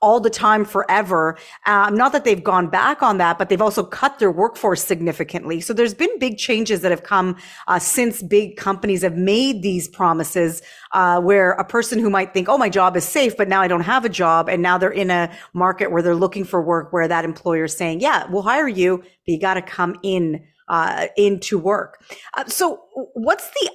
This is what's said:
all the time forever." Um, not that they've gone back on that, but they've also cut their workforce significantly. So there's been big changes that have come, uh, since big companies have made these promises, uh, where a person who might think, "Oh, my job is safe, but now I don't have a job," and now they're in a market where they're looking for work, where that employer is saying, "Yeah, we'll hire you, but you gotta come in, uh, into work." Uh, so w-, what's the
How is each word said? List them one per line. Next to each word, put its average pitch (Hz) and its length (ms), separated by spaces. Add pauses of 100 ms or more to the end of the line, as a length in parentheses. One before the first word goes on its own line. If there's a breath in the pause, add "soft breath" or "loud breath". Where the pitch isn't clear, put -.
all 220 200
the 226 100
time 214 340
forever." 185 720 (300 loud breath)
Um, 208 300
not 254 160
that 285 120
they've 202 180
gone 185 260
back - 340
on 214 160
that, 170 200
but 190 120
they've 190 100
also 208 240
cut 269 340
their 202 120
workforce 190 520
significantly. 165 800
So 220 140
there's 226 180
been 381 260
big 247 200
changes 214 420
that 180 100
have 170 120
come, 185 340 (320 loud breath)
uh, 180 100
since 226 440
big 208 340
companies 196 460
have 175 160
made 208 440
these 180 240
promises, 165 760 (300 loud breath)
uh, 175 280
where 185 320
a - 120
person 233 340
who 226 100
might 190 240
think, 185 160
"Oh, 254 80
my 240 140
job 185 260
is 170 80
safe, 262 320
but 202 120
now 190 120
I 185 80
don't 175 140
have 233 240
a - 20
job," 165 400
and 175 140
now 180 160
they're 185 120
in 185 200
a 170 200 (220 loud breath)
market 185 400
where 170 80
they're 170 140
looking 185 300
for 175 180
work, 165 280
where 170 160
that 165 200
employer 165 380
is 160 120
saying, 170 240
"Yeah, 247 300
we'll 190 100
hire 254 260
you, 185 300
but 180 100 (200 loud breath)
you 160 120
gotta 190 220
come 175 420
in, 170 400 (260 soft breath)
uh, 165 380 (100)
into 202 420
work." 190 440 (340 loud breath)
Uh, 269 100
so 311 340 (160)
w-, 254 180
what's 294 340 (120)
the - 140